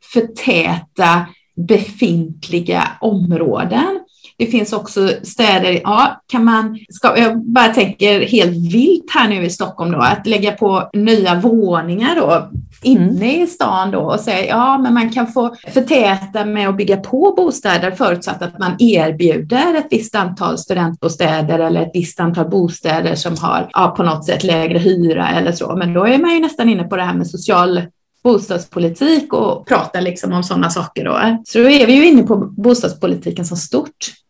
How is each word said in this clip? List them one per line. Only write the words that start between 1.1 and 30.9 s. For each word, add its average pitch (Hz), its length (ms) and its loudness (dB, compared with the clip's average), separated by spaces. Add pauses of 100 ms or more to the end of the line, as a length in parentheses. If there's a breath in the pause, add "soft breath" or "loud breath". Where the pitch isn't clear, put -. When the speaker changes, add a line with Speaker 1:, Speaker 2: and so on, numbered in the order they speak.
Speaker 1:
befintliga 175 1160 -2 (180)
områden. 180 960 0 (380 soft breath)
Det 233 80 -2
finns 226 280 -2
också 202 380 -2 (120)
städer, 185 600 0
ja, 214 380 0 (100)
kan 240 120 0
man, 220 360 2 (100)
ska, - 280 0
jag 226 280 0
bara 247 220 4
tänker 202 540 2
helt 175 520 0
vilt 294 400 2
här 240 140 2
nu 190 180 -2
i 175 40 -2
Stockholm 175 420 -6
då, 151 80 -2
att 131 280 0
lägga 208 240 0
på 196 420 0
nya 202 420 2
våningar 196 800 0
då, 170 340 0 (320)
inne 196 440 2
Speaker 2:
Mm. 311 180 0
Speaker 1:
i 330 40 0
stan 196 440 -2
då 190 80 -2
och 175 200 -2
säga, 196 260 -4
ja, 254 320 0
men 254 160 0
man 226 160 2
kan 233 180 -2
få 240 280 -2 (180 loud breath)
förtäta 220 720 0
med 208 240 -2
att 196 80 -2
bygga 196 200 0
på 294 400 0
bostäder 190 540 0
förutsatt 185 500 -4
att 175 180 -10
man 180 200 -2
erbjuder 170 1000 2
ett 294 120 -4
visst 220 260 -2
antal 180 420 -4
studentbostäder 165 1000 -2
eller 165 220 0
ett 165 120 -6
visst 175 260 -6
antal 170 300 -2
bostäder 165 680 -2
som 165 220 -6
har, 175 360 -4
ja, 180 240 2
på 185 60 0
något 156 220 -2
sätt - 180 -2
lägre 170 360 0
hyra 175 500 2
eller 170 220 0
så. 170 240 -6
Men 175 180 -4
då 185 140 2
är 254 100 4
man 339 160 2
ju 339 60 2
nästan 294 300 0
inne 185 140 0
på 190 120 -6
det 185 80 -2
här 175 100 -4
med 175 140 -2
social 180 540 0 (420)
bostadspolitik 196 1080 0
och 208 340 -2
pratar - 340 -2
liksom 180 320 -4
om 180 100 0
såna 175 260 -2
saker 175 360 -6